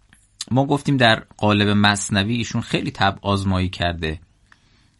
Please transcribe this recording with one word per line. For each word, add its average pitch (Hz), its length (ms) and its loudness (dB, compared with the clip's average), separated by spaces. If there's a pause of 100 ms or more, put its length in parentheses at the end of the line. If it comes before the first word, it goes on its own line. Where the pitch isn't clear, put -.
(500)
ما 135 160 2
گفتیم 143 300 0
در 113 260 4 (140)
قالب 104 320 2
مثنوی 104 680 0
ایشون 117 260 -4
خیلی - 300 -4
طبع 98 320 0
آزمایی 95 460 0
کرده، 82 520 -4 (800)